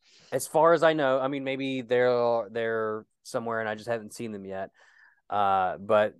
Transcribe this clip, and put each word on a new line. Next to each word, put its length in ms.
as 140
far 260
as 100
I 120
know, 240
I 100
mean, 160
maybe 380
they're, 680
they're 540
somewhere 360
and 80
I 60
just 140
haven't 260
seen 180
them 140
yet. 240
Uh, 500
but 420